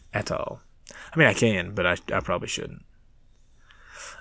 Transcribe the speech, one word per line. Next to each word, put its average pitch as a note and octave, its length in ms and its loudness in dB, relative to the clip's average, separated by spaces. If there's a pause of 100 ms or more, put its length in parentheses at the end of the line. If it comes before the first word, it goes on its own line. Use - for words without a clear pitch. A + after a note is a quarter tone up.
(140)
at G#2 160 -4
all. - 320 -6 (520)
I - 40 0
mean, D#3 100 8
I G2+ 60 6
can, G2+ 400 2
but F#2 140 2
I, F2 60 4 (200)
I G2 60 0
probably F2 300 -2
shouldn't. - 340 -8 (1400)